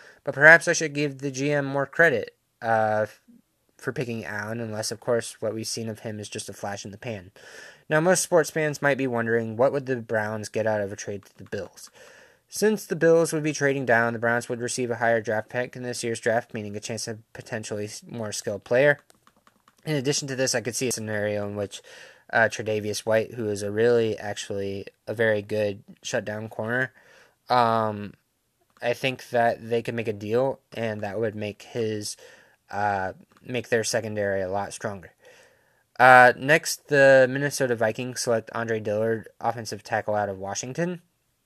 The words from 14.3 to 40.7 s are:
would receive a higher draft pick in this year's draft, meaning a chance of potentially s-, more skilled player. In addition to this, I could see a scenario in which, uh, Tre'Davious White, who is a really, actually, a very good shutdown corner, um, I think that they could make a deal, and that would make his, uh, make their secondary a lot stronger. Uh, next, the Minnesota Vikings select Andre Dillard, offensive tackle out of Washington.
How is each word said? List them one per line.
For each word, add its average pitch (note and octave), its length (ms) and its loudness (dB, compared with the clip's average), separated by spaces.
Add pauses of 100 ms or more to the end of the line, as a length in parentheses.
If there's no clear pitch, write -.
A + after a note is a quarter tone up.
would A#2+ 120 -6
receive A#2+ 300 -4
a A#2 60 -2
higher A#2 240 2
draft G#2+ 300 -4
pick - 260 -6
in B2+ 60 -10
this B2 200 -8
year's A#2 180 -4
draft, A#2 340 0
meaning G#2 200 -8
a G#2 60 -10
chance A2 260 -8
of A2 280 -12
potentially A2 500 -8
s-, - 240 -12
more A2 240 -8
skilled G2+ 320 -6
player. C#3+ 360 4 (840)
In D3+ 120 -2
addition C#3+ 320 -2
to C3+ 80 -6
this, B2+ 180 0
I A#2+ 80 -2
could A#2 140 -6
see C3 120 -2
a A2+ 40 -2
scenario G#2 540 -2
in G#2 100 -8
which, G2+ 260 -6 (500)
uh, A2+ 160 4
Tre'Davious G#2+ 520 -4
White, A2 340 0
who A2+ 160 -4
is G#2 120 -4
a G#2 80 -6
really, A2+ 460 2
actually, G2 720 -8 (200)
a B2 60 -8
very G#2+ 300 2
good G#2 400 -4 (200)
shutdown G#2+ 460 -6
corner, A#2+ 460 -4 (560)
um, A2+ 640 2 (680)
I A#2+ 140 -2
think B2+ 340 -6
that A#2 400 0
they A#2 140 -2
could A#2+ 120 -6
make A#2 140 -4
a G#2+ 60 -4
deal, A2+ 460 -2 (120)
and G#2+ 300 -6
that G2+ 180 -6
would A2 140 -2
make G#2 300 -8
his, G#2+ 520 -6 (540)
uh, G2 420 -2 (300)
make B2 260 -8
their A2+ 160 2
secondary G#2 560 -2
a F#2 80 -4
lot G2 240 -4
stronger. G2 400 -10 (840)
Uh, B2+ 380 10
next, - 520 0
the C3+ 420 8
Minnesota C3+ 460 -2
Vikings A#2 440 -2
select A2+ 320 -2
Andre A2+ 280 -4
Dillard, G#2+ 480 -2 (120)
offensive A2+ 440 -6
tackle G#2+ 300 -4
out G#2 140 -2
of F#2+ 100 -8
Washington. B2+ 640 -6 (440)